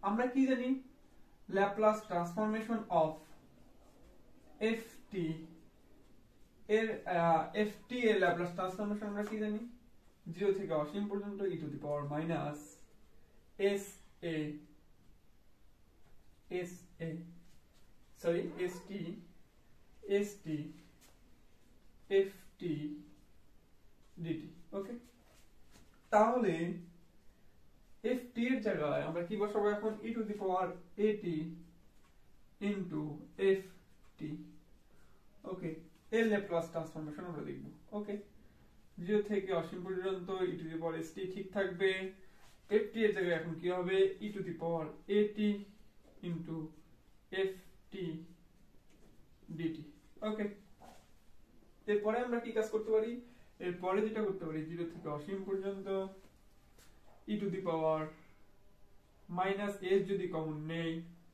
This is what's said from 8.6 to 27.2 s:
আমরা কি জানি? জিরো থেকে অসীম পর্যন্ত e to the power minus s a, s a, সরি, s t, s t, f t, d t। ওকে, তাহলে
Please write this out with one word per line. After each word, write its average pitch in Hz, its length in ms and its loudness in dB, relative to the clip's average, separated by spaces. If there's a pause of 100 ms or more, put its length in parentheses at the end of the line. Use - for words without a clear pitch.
আমরা 208 180 -2
কি 214 140 -4
জানি? 214 180 -2 (720)
জিরো 196 160 2 (100)
থেকে 165 140 -2 (100)
অসীম 202 280 -4
পর্যন্ত 202 280 -4 (140)
e - 80 -4
to 147 120 -6
the - 120 -8
power 147 180 -2 (100)
minus 147 460 -2 (1200)
s 196 40 -6 (520)
a, - 20 0 (2250)
s - 20 -12 (360)
a, - 20 -2 (1120)
সরি, 170 200 4 (300)
s - 40 -8 (140)
t, - 20 -8 (1300)
s - 40 -8 (160)
t, - 20 -6 (1800)
f - 20 -8 (300)
t, - 40 -8 (1600)
d - 20 -4 (140)
t। - 20 -10 (360)
ওকে, 202 160 -6 (1200)
তাহলে 220 400 6 (1700)